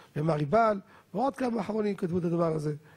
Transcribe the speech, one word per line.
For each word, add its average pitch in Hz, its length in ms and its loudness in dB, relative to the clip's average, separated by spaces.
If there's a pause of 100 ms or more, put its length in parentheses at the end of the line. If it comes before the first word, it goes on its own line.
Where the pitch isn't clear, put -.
(160)
ומעריבל, 160 640 2 (340)
ועוד 262 220 -2
כמה 233 260 -2
אחרונים 208 340 -2
כתבו 180 220 -2
את 170 80 -2
הדבר 170 300 2
הזה. 151 180 -2 (240)